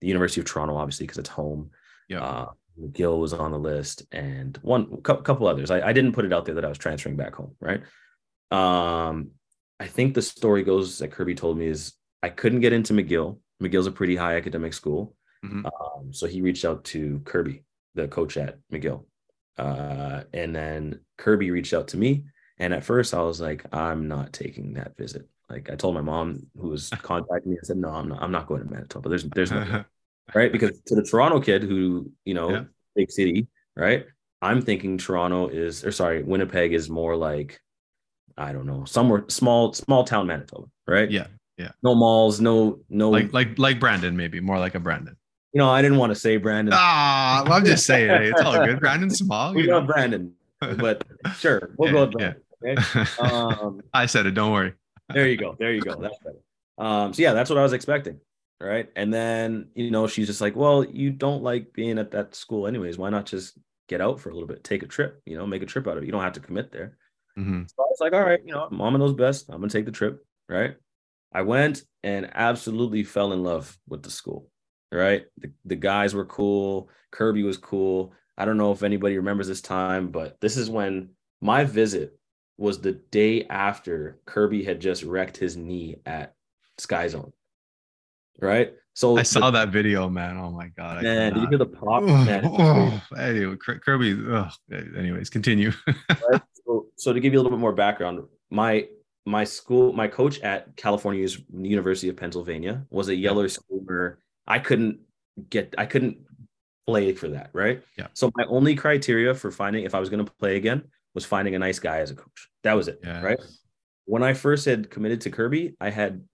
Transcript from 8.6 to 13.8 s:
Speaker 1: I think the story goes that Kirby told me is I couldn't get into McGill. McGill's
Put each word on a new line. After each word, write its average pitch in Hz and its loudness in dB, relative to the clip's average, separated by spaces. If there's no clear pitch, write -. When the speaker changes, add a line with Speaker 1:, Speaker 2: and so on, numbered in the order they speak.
Speaker 1:
I 98 -12
think 131 0
the 120 0
story 104 2
goes 95 0
that 76 -8
Kirby 90 -4
told 85 -2
me 82 -4
is 78 -6
I 87 -4
couldn't 120 0
get 117 6
into 110 2
McGill. 85 0
McGill's 92 0